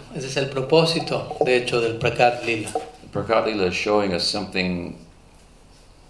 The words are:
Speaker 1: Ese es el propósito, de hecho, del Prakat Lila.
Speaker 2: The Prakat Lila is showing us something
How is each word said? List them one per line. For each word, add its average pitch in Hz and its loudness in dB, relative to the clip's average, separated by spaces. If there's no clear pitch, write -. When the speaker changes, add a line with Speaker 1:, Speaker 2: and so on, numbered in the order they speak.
Speaker 1:
Ese 135 -6
es 143 -6
el 135 0
propósito, 143 0
de 127 6
hecho, 120 0
del 113 0
Prakat 120 2
Lila. 113 -4
Speaker 2:
The - -10
Prakat 104 0
Lila 104 0
is 90 -2
showing 104 2
us 82 -2
something 92 -4